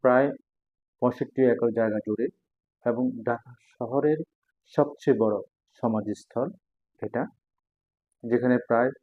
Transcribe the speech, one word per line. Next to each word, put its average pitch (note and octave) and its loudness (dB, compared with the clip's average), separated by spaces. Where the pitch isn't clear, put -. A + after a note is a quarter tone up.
প্রায় B2+ 4
পঁয়ষট্টি B2+ -2
একর A#2 0
জায়গা A2 0
জুড়ে G#2+ -4
এবং A#2+ 0
ঢাকা A#2+ -6
শহরের C#3+ -2
সবচেয়ে C#3 0
বড় G#2+ 2
সমাধিস্থল A2+ -4
এটা, B2 -4
যেখানে B2 2
প্রায় A#2+ 2